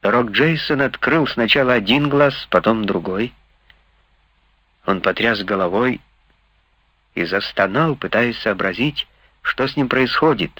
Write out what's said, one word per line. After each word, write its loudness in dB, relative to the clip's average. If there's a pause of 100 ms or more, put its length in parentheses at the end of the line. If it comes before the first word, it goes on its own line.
Рок 2
Джейсон 0
открыл 0
сначала 2
один 2
глаз, 2
потом 2
другой. -2 (1500)
Он 0
потряс 0
головой 0 (1120)
и -2
застонал, 0
пытаясь -2
сообразить, -4 (360)
что -2
с -4
ним 0
происходит. 0